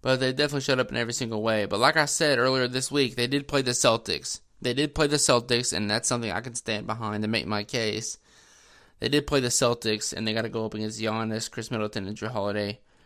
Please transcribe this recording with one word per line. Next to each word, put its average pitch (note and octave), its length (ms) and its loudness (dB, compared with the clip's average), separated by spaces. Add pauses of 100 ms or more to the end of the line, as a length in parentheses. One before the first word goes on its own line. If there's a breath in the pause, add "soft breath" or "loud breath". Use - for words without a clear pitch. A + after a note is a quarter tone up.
But C3 180 2
they C3 120 2
definitely C#3+ 280 0
showed C3 180 2
up A#2 120 0
in - 60 -4
every A#2 160 -2
single A2+ 300 -2
way. A2 240 2
But G2+ 140 0
like D3+ 160 4
I D3+ 100 2
said C#3+ 320 2
earlier C3 300 2
this B2+ 220 -4
week, C3+ 260 0
they A#2+ 100 0
did C#3 220 -2
play C#3 120 2
the B2 120 0
Celtics. A2+ 680 0 (220)
They B2 100 -2
did C#3+ 220 0
play D#3 140 2
the D3 80 2
Celtics, B2 600 2
and G#2 140 0
that's A2+ 180 0
something A#2+ 220 0
I F2+ 100 -2
can A#2+ 140 -10
stand G#2+ 320 -4
behind A2 360 -4
to G#2+ 60 0
make A2 180 0
my G#2 180 -2
case. A2 520 -4 (840 soft breath)
They A2+ 80 0
did C#3+ 180 2
play C#3+ 140 2
the B2 80 0
Celtics, A#2 640 0
and A2+ 140 -4
they A2 60 0
gotta A2+ 160 -2
go A2 160 -4
up G#2+ 100 -6
against A2 260 -6
Giannis, A2 500 -2
Chris A2+ 200 -8
Middleton, G#2+ 360 -4
and G#2 100 -8
Jrue G#2+ 140 -6
Holiday, G2+ 500 -2 (240 soft breath)